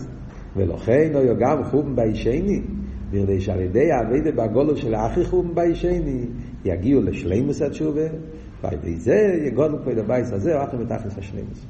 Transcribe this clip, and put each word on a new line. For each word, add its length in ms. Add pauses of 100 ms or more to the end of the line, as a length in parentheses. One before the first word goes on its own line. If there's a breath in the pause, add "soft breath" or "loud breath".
(560 loud breath)
ולכן, 580
לא 60
יגם 440
חורבן 320
ביי 200
שני, 460 (500 loud breath)
בכדי 300
שעל 180
ידי 320
העבודה 400
בגלות 460
של 180
אחי 300
חורבן 300
ביי 200
שני, 500 (400 loud breath)
יגיעו 360
לשלימות 600
התשובה, 460 (540 loud breath)
ועל 120
ידי 220
זה 520
יגודל 360
כבוד 140
הבית 340
הזה, 240
או 80
אחי 140
מתכלית 400
השלימות. 400 (120)